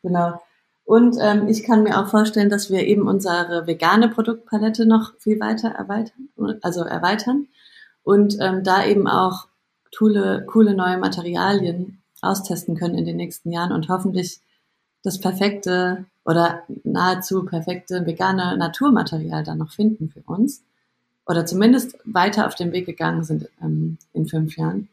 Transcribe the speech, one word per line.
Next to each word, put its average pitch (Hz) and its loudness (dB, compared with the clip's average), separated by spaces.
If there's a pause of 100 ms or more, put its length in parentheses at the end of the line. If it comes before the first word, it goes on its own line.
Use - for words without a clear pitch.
Genau. 175 -2 (420)
Und, 233 6
ähm, 208 4
ich 220 0
kann 220 4
mir 208 2
auch 202 0
vorstellen, 214 4
dass 202 -2
wir 190 2
eben 208 4
unsere 175 -2
vegane 175 2
Produktpalette 220 -2
noch 220 4
viel 214 0
weiter 220 -2
erweitern, 220 -8 (320)
also 175 -4
erweitern 214 -2 (560)
und, 202 4
ähm, 190 -2
da 190 2
eben 202 2
auch 185 0 (500)
coole, 196 2
coole 214 4
neue 185 0
Materialien 180 -2 (200)
austesten 185 -4
können 170 -4
in 165 -2
den 170 -6
nächsten 175 -8
Jahren 170 -4
und 160 -4
hoffentlich 185 -2 (640)
das 190 -6
perfekte 185 -2 (200)
oder 170 2 (200)
nahezu 185 -2
perfekte 180 -6
vegane 180 -2
Naturmaterial 165 0
dann 160 -6
noch 160 -6
finden 214 -2
für 156 -18
uns. 202 -4 (640)
Oder 165 0
zumindest 208 2
weiter 208 0
auf - -6
dem 170 -4
Weg 180 -4
gegangen 165 -4
sind, 156 -6 (120)
ähm, 160 -4 (160)
in 160 -2
fünf 160 -4
Jahren. 175 -4